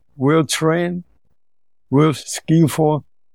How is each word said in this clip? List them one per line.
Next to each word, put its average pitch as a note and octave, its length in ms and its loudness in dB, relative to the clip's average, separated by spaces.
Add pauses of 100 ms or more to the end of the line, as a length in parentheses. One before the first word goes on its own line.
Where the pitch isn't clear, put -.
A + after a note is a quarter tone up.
(160)
well-trained, D#3+ 880 -2 (880)
well-skillful. D3+ 1120 0 (300)